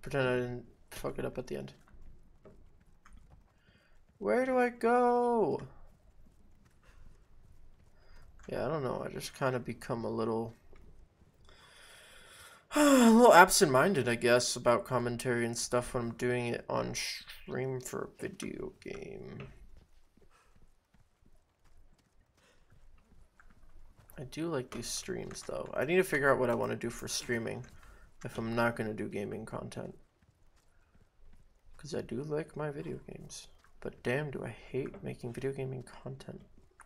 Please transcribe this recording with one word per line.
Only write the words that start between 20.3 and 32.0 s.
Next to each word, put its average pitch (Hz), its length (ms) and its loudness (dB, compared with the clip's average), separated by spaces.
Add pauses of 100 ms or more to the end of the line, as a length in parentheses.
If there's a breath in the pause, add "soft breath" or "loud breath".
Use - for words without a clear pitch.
I 143 60 -12
do 151 240 -8
like 131 240 -4
these 117 160 -8
streams, - 560 -8
though. - 300 -8
I 123 120 0
need 170 120 2
to 185 60 4
figure 143 280 2
out 123 80 4
what 123 100 2
I 117 60 2
wanna 113 200 -2
do 117 140 -6
for 117 180 -12
streaming 117 580 -6 (580 soft breath)
if - 140 -10
I'm 113 180 -4
not 117 200 2
gonna 110 180 -4
do 104 140 -6
gaming 104 380 -8
content. - 520 -10 (1800)
'Cause 143 160 -12
I - 80 -6